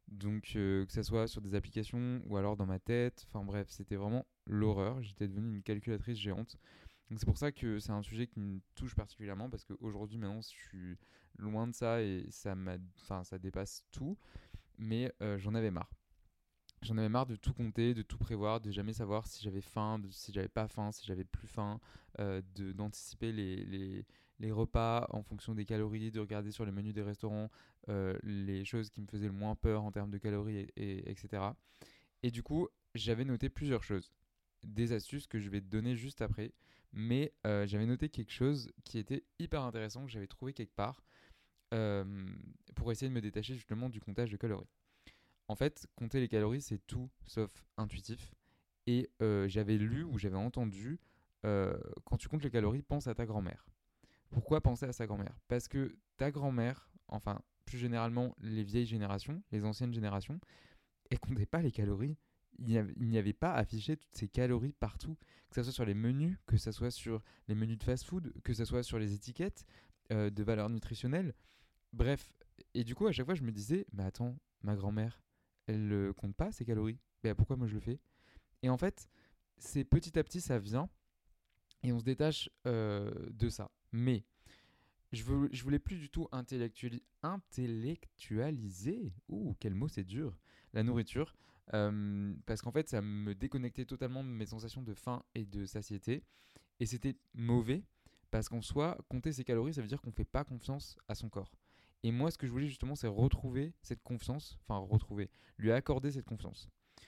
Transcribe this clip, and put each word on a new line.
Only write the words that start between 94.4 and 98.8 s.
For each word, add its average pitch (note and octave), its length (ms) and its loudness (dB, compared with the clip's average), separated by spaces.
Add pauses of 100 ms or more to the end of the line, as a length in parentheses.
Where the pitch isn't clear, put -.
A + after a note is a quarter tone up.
sensations A2+ 360 -8
de A2 120 -6
faim - 280 -6 (120)
et A2+ 100 -4
de G2 220 -4
satiété, G#2+ 580 -4 (560)
et A#2+ 60 2
c'était B2+ 300 -2 (180)
mauvais, A#2+ 500 4 (460)
parce A2 180 2
qu'en A#2 140 -4
soi, D#3 360 0 (100)